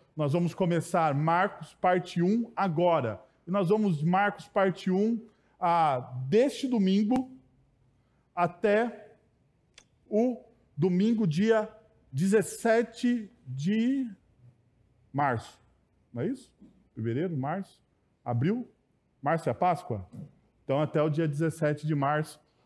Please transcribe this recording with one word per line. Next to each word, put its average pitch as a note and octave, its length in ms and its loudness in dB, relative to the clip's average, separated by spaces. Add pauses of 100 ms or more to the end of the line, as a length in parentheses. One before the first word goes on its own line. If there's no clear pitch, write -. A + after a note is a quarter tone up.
(160)
nós C#3+ 180 -2
vamos F3 200 0
começar E3 640 0
Marcos, E3 580 -2
parte F3+ 480 0
um, A3 340 0
agora. D#3+ 640 0 (280)
E - 20 -6
nós F#3 200 0
vamos G#3 280 2
de D3 80 -2
Marcos, G3 420 0
parte F#3+ 440 0
um, G#3+ 280 0 (400)
a, E3 400 2 (280)
deste B3 400 2
domingo A3 640 2 (1040)
até G#3 800 0 (920)
o A#3 300 0 (400)
domingo, G3 480 2
dia G#3+ 420 2 (460)
dezessete A3 1160 0 (160)
de A3 580 -2 (1080)
março. C3 440 -2 (560)
Não A#2 80 -6
é D#3 60 -2
isso? - 260 -10 (400)
Fevereiro, C#3 440 -4
março, D#3 440 -8 (440)
abril? D3+ 440 -2 (520)
Março D#3 260 -2
é B2+ 60 0
a - 20 -12
Páscoa? C3 500 -2 (600)
Então, C3+ 160 0
até D3+ 200 0
o D#3 80 2
dia D#3+ 160 0
dezessete D3+ 640 -2
de D#3 80 0
março, D3+ 420 -2 (280)